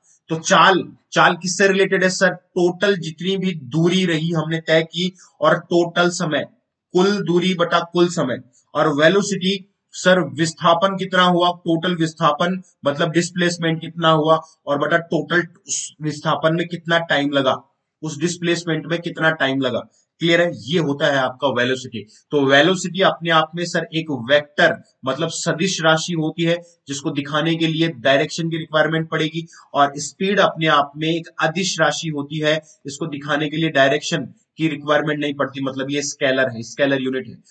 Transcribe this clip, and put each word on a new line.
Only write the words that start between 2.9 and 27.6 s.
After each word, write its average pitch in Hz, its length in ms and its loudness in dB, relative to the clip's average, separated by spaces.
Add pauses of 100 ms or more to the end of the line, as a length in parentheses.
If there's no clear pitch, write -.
जितनी 165 400 -4
भी 185 180 -2
दूरी 165 500 0
रही 165 260 0
हमने 160 300 -2
तय 160 220 2
की 175 340 -6 (240)
और 165 180 4
total 175 520 0
समय, 151 360 -4 (460)
कुल 196 300 2
दूरी 175 320 0
बटा 170 260 0
कुल 175 280 2
समय। 131 340 -4 (320)
और 147 200 2
velocity 185 800 0 (180)
सर 185 280 4
विस्थापन 165 760 2
कितना 185 260 0
हुआ? 180 300 4
total 170 440 -2
विस्थापन 165 680 0 (240)
मतलब 160 240 0
displacement 170 720 0
कितना 165 300 0
हुआ 156 300 4 (260)
और 143 120 0
बटा 151 200 0
total 165 440 0 (240)
उस - 360 -8
विस्थापन 156 520 0
में 170 140 -2
कितना 170 300 -2
time 143 320 0
लगा, 131 460 0 (260)
उस 139 180 -8
displacement 165 640 -2
में 165 140 -4
कितना 160 300 -2
time 135 300 0
लगा। 127 280 -4 (300)
क्लियर 170 220 2
है? 175 140 0
ये 139 240 -4
होता 143 280 0
है 139 120 2
आपका 131 300 -2
velocity। 127 580 -4 (240)
तो 143 160 2
velocity 165 540 4
अपने 165 300 2
आप 160 240 2
में 175 100 -4
सर 170 300 -4
एक 156 160 -4
vector 139 720 0 (220)
मतलब 147 240 -2
सदिश 170 540 -2
राशि 160 300 2
होती 160 300 -4
है, 170 140 2 (320)
जिसको 143 220 -6
दिखाने 147 460 -2
के 160 100 0